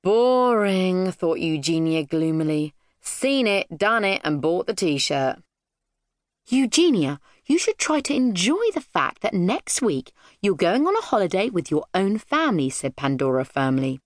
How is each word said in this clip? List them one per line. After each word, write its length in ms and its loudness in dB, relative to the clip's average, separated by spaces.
"Boring," 1080 2
thought 420 -2
Eugenia 520 0
gloomily. 720 -2
"Seen 460 -2
it, 320 -2
done 260 2
it, 200 0
and 180 -2
bought 240 0
the 180 -6
T-shirt." 580 -2
"Eugenia, 580 2
you 120 2
should 200 -2
try 240 0
to 120 -2
enjoy 500 0
the 220 -6
fact 260 -4
that 120 -2
next 280 -4
week 320 -2
you're 260 0
going 180 2
on 100 2
a 160 -4
holiday 360 0
with 220 -4
your 240 0
own 240 0
family," 500 0
said 340 -6
Pandora 420 0
firmly. 600 -2